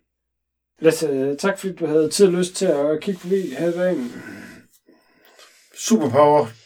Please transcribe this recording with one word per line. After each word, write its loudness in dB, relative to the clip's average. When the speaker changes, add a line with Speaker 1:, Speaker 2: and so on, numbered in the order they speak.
Speaker 1:
Lasse, 0
tak -2
fordi -8
du -6
havde 2
tid 4
og 0
lyst -2
til -2
at 0
kigge -6
forbi -2
her -2
i 0
dag. -2
Speaker 2:
Superpower. 4